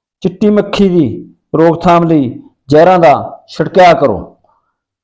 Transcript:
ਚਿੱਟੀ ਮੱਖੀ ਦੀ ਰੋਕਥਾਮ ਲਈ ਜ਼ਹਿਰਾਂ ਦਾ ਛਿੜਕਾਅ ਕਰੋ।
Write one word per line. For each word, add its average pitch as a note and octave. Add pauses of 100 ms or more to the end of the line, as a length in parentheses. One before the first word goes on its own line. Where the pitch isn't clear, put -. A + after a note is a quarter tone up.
(220)
ਚਿੱਟੀ F#3+
ਮੱਖੀ G3+
ਦੀ D#3+ (240)
ਰੋਕਥਾਮ E3+
ਲਈ D3+ (400)
ਜ਼ਹਿਰਾਂ F3
ਦਾ C#3+
ਛਿੜਕਾਅ F3
ਕਰੋ। G#2+ (840)